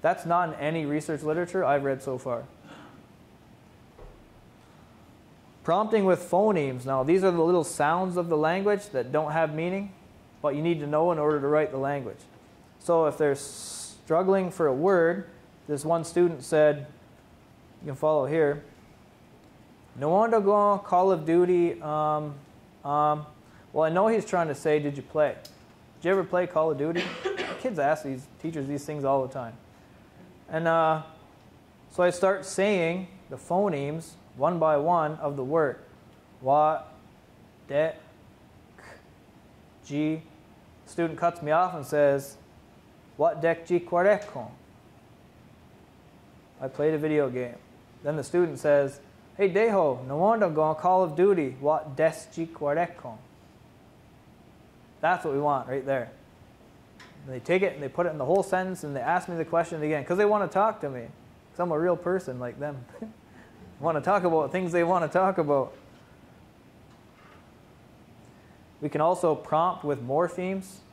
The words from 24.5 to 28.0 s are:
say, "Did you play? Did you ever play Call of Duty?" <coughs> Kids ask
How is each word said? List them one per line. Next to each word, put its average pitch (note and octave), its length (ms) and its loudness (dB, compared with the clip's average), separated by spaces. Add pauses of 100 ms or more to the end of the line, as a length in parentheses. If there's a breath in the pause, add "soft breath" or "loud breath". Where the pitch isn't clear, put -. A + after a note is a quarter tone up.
say, D3+ 260 2
"Did C#3+ 160 -4
you C3 80 -10
play? D3+ 320 0 (640)
Did E3+ 80 -2
you - 20 2
ever F#3+ 140 2
play F3+ 240 0
Call D#3+ 240 0
of C#3 60 -4
Duty?" E3+ 260 -2 (180)
<coughs> - 380 -6
Kids A#3 180 -6
ask D3 240 0